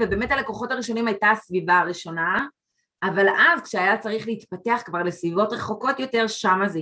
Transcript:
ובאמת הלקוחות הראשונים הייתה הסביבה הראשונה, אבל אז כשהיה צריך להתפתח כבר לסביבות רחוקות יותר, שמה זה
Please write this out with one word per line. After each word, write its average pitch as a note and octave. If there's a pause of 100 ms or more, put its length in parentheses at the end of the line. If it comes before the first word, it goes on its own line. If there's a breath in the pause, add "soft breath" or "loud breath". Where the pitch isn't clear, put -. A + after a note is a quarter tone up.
ובאמת G#3+
הלקוחות A3+
הראשונים A#3
הייתה G#3
הסביבה F3+
הראשונה, E3+ (560)
אבל F#3+
אז C#4
כשהיה G3+
צריך G#3+
להתפתח A3+
כבר F3
לסביבות F3
רחוקות C4
יותר, A#3
שמה G3
זה E3